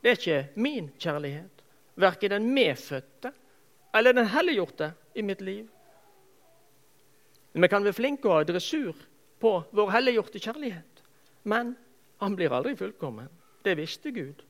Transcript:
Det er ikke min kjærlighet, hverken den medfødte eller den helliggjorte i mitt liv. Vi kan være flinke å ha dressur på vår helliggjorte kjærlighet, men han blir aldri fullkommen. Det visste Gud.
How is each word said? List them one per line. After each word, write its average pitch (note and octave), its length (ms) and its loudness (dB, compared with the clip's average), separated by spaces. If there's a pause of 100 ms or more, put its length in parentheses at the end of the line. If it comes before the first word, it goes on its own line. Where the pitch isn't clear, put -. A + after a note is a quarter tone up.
Det A#3 80 6
er A3 80 2
ikke D3 420 -2
min A#3 380 -4
kjærlighet, D3 640 -8 (320)
hverken F#3+ 400 2
den A3 180 0
medfødte E3+ 800 -2 (640)
eller A#3+ 180 8
den A#3+ 160 4
helliggjorte G3+ 640 -2 (220)
i A3 100 -6
mitt G3 160 -4
liv. G3+ 280 -12 (1800)
Vi F3 140 6
kan G3+ 160 2
være G3+ 140 0
flinke C4+ 320 -2
å E3+ 80 6
ha D#3 80 4
dressur F3 480 -4 (480)
på A3+ 120 4 (180)
vår G3+ 240 2
helliggjorte A#3 480 0
kjærlighet, A3+ 600 -10 (460)
men A#3+ 240 -2 (480)
han G3+ 140 -2
blir E3+ 180 0
aldri B2+ 240 -2
fullkommen. C#3+ 540 -10 (340)
Det F#3 120 2
visste E3 340 -10
Gud. C#3+ 380 -10